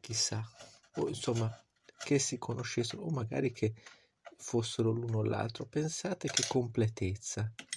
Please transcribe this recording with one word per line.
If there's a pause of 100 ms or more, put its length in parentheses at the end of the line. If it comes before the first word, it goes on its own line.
chissà, (500)
o
insomma (460)
che
si
conoscessero
o
magari
che (640)
fossero
l'uno
o
l'altro.
Pensate
che
completezza. (260)